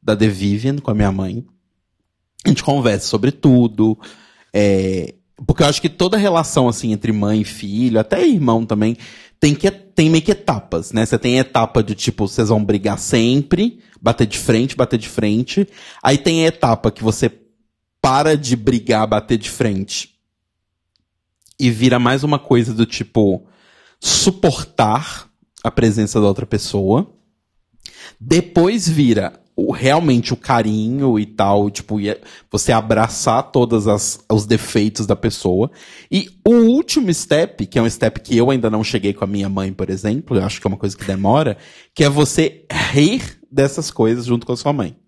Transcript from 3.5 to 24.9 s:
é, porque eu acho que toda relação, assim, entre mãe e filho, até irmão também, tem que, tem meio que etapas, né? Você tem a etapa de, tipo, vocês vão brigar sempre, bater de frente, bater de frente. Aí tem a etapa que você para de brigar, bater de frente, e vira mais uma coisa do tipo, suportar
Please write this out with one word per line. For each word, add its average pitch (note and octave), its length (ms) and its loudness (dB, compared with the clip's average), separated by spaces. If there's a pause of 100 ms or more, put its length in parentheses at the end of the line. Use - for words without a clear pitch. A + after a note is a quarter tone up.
é, F#2+ 640 0 (320)
porque - 160 2
eu D3 40 4
acho C#3+ 140 0
que D#3 100 -2
toda F#3 260 -2
relação, E3 520 2
assim, A2+ 240 -4
entre G#2+ 200 -2
mãe G#2+ 300 0
e - 20 -2
filho, A2 560 -2
até B3+ 260 0
irmão B2+ 380 2
também, A2 320 0 (420)
tem D3 160 4
que, F#3+ 160 0
tem - 380 0
meio D#3+ 160 4
que G#3 60 -2
etapas, G#2 640 -4
né? A2+ 120 0
Você G#2+ 140 -2
tem B2 180 0
a C3 60 2
etapa A#2 400 0
de, G#2 120 -4
tipo, - 320 -4
vocês G#2+ 220 -2
vão G#2+ 160 2
brigar G2+ 340 -2
sempre, C#3+ 800 0 (200)
bater A#2+ 260 0
de - 120 -8
frente, A#2+ 380 0
bater B2 220 0
de G#2+ 100 -8
frente. A#2 600 0 (340)
Aí C#3 140 2
tem E3 280 0
a E3 40 4
etapa A#2 420 0
que - 140 -14
você A2 260 0 (680)
para D3 380 2
de B2+ 180 -2
brigar, A2+ 500 0
bater G#2+ 300 -2
de G#2 140 -6
frente, - 640 -6 (1400)
e B2+ 120 2
vira B2 280 2
mais B2+ 260 0
uma D3 140 0
coisa A#2+ 340 0
do A2 140 0
tipo, G#2 600 -2 (540)
suportar - 1300 0 (340)